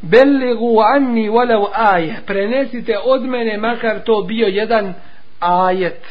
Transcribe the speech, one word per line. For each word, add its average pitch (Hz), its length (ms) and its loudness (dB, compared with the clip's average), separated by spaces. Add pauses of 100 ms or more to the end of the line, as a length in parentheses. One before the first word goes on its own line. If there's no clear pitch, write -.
„Belligu 240 760 4
anni 233 500 2
walau 226 440 2
aje, 202 420 2 (100)
prenesite 214 800 -2
od 254 180 2
mene 233 360 -4
makar 226 420 -4
to 220 220 0
bio 220 240 -2
jedan 202 480 0 (460)
ajet.” 180 720 0